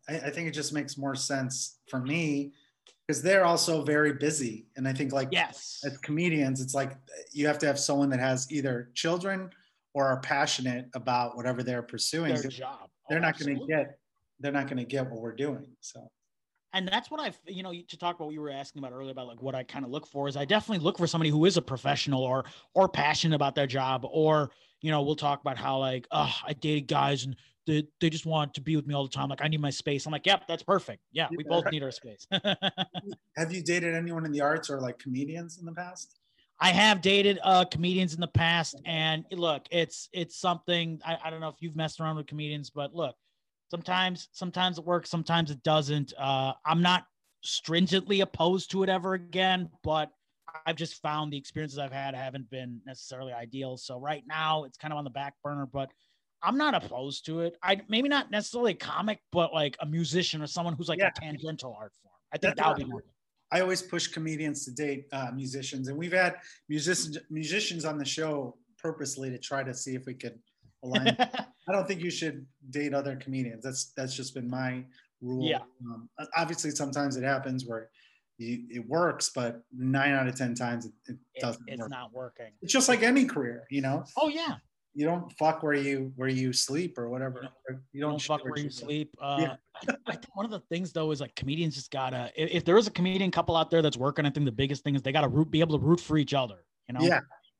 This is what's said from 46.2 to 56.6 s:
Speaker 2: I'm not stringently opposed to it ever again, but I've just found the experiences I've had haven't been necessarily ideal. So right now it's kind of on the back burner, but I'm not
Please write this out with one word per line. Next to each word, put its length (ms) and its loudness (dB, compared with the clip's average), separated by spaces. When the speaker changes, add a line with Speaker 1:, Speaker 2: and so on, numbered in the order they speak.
Speaker 2:
I'm 160 4
not 240 4
stringently 800 2
opposed 500 2
to 100 2
it 60 2
ever 260 0
again, 560 0
but 260 0
I've 80 0
just 260 -8
found 320 -2
the 40 -4
experiences 420 -8
I've 140 -6
had 240 -6
haven't 340 -8
been 340 -10
necessarily 480 -12
ideal. 440 -8
So 240 -12
right 260 -6
now 380 0
it's 140 -16
kind 140 -8
of 60 -4
on 60 -4
the 60 -8
back 240 -8
burner, 220 -4
but 260 -4
I'm 160 2
not 160 4